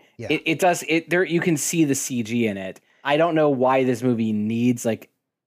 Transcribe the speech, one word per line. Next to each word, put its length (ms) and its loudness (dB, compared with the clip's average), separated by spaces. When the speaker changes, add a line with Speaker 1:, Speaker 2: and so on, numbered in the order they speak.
Speaker 1:
Yeah. 120 -12
Speaker 2:
it, 140 0
it 140 -2
does, 300 2
it, 200 -2
there, 160 0
you 160 0
can 160 0
see 280 0
the 100 2
C 280 -4
G 240 0
in 120 -2
it. 220 -12
I 100 2
don't 180 2
know 160 4
why 340 2
this 180 0
movie 300 0
needs, 540 0
like, 240 -4